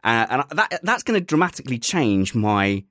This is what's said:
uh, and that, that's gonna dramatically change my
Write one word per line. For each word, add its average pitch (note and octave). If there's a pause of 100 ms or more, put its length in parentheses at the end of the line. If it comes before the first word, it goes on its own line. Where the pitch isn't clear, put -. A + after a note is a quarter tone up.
uh, A2+
and C3 (160)
that, G#3+
that's A3+
gonna A3
dramatically D#3+
change G#2
my G2+